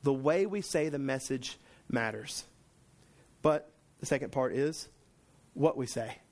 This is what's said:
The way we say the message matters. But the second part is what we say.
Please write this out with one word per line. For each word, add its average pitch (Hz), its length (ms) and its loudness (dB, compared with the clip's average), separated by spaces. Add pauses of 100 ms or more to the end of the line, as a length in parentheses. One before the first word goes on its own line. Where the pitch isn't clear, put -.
The 139 100 6
way 151 320 4
we 208 140 -2
say 156 300 0
the 143 100 -2
message 135 580 -4 (300)
matters. 113 560 -2 (960)
But 151 300 2 (300)
the 143 40 -10
second 139 280 -2
part 131 200 0
is 143 360 -2 (640)
what 143 240 2
we 127 100 -2
say. 110 320 -6 (120)